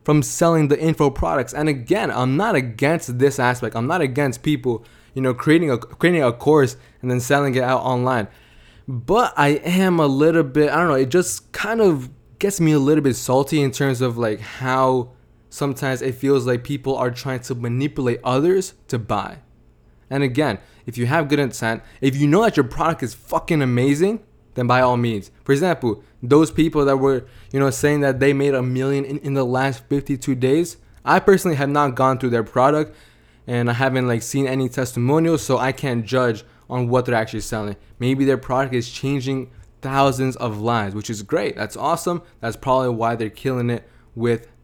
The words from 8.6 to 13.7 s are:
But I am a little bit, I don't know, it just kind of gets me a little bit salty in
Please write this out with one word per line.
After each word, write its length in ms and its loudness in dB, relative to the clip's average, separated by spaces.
But 520 0
I 120 4
am 360 2
a 80 4
little 360 4
bit, 260 0
I 60 0
don't 140 2
know, 60 2
it 120 2
just 460 -2
kind 260 -2
of 300 2
gets 200 -2
me 140 4
a 60 4
little 240 4
bit 120 2
salty 460 0
in 100 0